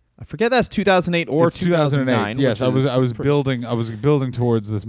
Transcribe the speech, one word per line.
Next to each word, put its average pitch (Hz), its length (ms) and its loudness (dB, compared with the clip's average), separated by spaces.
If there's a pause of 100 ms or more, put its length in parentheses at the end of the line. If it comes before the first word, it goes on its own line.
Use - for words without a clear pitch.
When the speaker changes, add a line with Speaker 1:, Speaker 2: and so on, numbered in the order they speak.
(180)
Speaker 1:
I - 60 -16
forget 214 260 -2
that's 247 180 2
two 202 160 -2
thousand 180 300 2
eight 170 140 0
or 165 180 2
Speaker 2:
It's - 120 -2
two 180 120 0
thousand 143 380 2
eight. 127 40 2
Speaker 1:
two 123 40 2
thousand 117 80 0
nine, 110 140 -6
Speaker 2:
Yes, 123 220 0
Speaker 1:
which 131 60 0
Speaker 2:
I - 20 2
was, 131 160 2
Speaker 1:
is 139 60 2
Speaker 2:
I 123 60 0
was 127 160 2
Speaker 1:
pretty 131 160 -4
Speaker 2:
building, 135 360 0
I 120 80 -6
was 117 200 -2
building 131 400 0
towards 117 380 0
this 104 180 -4